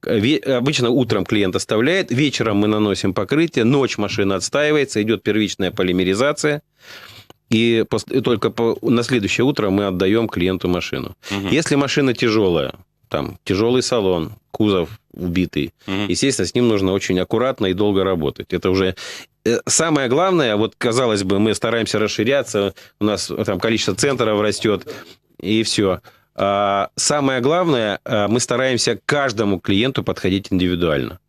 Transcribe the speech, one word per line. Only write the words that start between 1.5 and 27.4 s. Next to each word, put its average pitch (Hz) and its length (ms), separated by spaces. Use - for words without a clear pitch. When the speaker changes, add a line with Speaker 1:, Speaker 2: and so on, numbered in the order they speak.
Speaker 1:
оставляет, 139 560
вечером 120 460
мы 104 100
наносим 104 460
покрытие, 139 500
ночь 131 340
машина 98 380
отстаивается, 143 680
идёт 107 220
первичная 101 480
полимеризация, 104 880
и 113 400
пос-, 107 160
и - 20
только 113 300
по-, 117 320
на 120 200
следующее 113 420
утро 131 260
мы 101 160
отдаём 98 420
клиенту 92 400
машину. 90 460
Speaker 2:
Мгм. 98 200
Speaker 1:
Если 147 260
машина 139 380
тяжёлая, 98 600
там, 71 360
тяжёлый 117 380
салон, 92 500
кузов 95 360
убитый, 85 580
Speaker 2:
Мгм. 98 240
Speaker 1:
естественно, 127 360
с - 80
ним 123 140
нужно 95 240
очень 95 280
аккуратно 117 460
и 92 80
долго 98 300
работать. 82 480
Это 90 180
уже, 92 240
э, 113 200
самое 147 420
главное, 147 480
вот, 107 220
казалось 117 460
бы, 98 160
мы 107 140
стараемся 113 440
расширяться, 107 760
у 104 40
нас, 104 260
э, 90 140
там 95 160
количество 110 340
центров 117 460
растёт, 104 460
и 110 240
всё. 95 360
А 101 560
самое 135 440